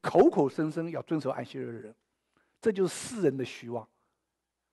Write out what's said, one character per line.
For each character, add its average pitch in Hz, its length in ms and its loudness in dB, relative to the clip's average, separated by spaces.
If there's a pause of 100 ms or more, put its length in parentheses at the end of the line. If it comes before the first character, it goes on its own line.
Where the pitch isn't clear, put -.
口 214 300 6
口 147 180 2
声 156 220 -2
声 165 180 -6
要 147 140 -8
遵 160 180 -2
守 131 100 -4
安 131 140 -6
息 135 140 -12
日 127 80 -8
的 120 60 -10
人， 107 200 -14 (680)
这 226 100 2
就 190 160 2
是 160 80 -4
世 - 280 -8
人 139 140 2
的 131 80 -4
虚 - 240 -14
妄。 117 160 -8 (880)